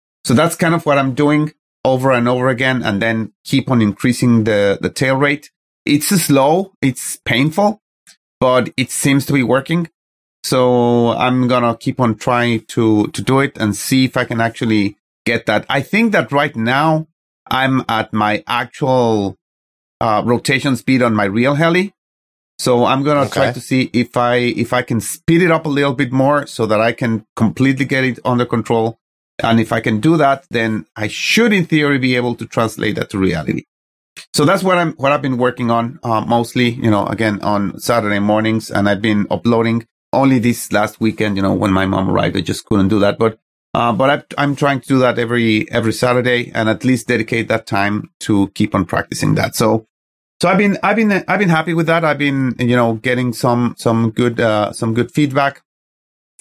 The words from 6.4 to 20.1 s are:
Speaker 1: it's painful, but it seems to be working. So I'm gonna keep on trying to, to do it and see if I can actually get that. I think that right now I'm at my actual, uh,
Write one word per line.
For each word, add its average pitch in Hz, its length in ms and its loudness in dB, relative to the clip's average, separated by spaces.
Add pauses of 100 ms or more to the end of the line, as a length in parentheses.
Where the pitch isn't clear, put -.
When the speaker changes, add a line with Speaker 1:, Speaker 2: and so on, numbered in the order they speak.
Speaker 1:
it's - 440 -4
painful, 156 560 0 (580)
but 127 360 2
it 127 160 -2
seems 139 360 2
to 139 60 -2
be 135 100 2
working. 139 440 -2 (560)
So 120 680 2
I'm 127 360 0
gonna 120 300 0
keep - 220 -6
on 117 160 0
trying 120 520 -2
to, 110 400 2
to - 140 -8
do 131 180 2
it 135 180 -2
and 104 180 0
see 131 300 0
if 127 120 -2
I 123 80 0
can 117 160 -4
actually 110 560 -2 (280)
get 117 200 -2
that. 107 240 0
I 139 120 0
think 214 320 0
that 147 180 0
right 143 240 -2
now 147 520 0 (420)
I'm 131 400 0
at 110 240 -2
my 104 340 0
actual, 120 880 0 (680)
uh, 107 240 0